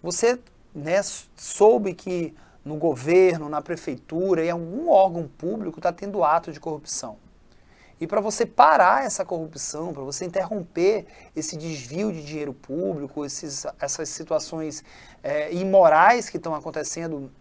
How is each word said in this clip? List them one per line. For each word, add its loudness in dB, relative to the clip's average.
Você, 0
né, -2
soube 2
que -6
no -8
governo, 2
na -4
prefeitura, -4
em 0
algum -6
órgão 4
público -8
tá -2
tendo -6
ato 0
de -16
corrupção. -10
E -6
pra 0
você -2
parar 6
essa -4
corrupção, -8
pra -10
você -8
interromper -2
esse -8
desvio -6
de -10
dinheiro -8
público, -8
esses, -10
essas -6
situações, -6
é, -4
imorais 6
que -10
estão -4
acontecendo -8